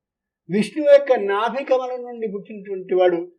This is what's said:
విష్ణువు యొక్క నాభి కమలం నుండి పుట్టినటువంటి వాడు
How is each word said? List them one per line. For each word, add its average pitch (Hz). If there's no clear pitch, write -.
విష్ణువు 285
యొక్క 277
నాభి 214
కమలం 254
నుండి 240
పుట్టినటువంటి 196
వాడు 180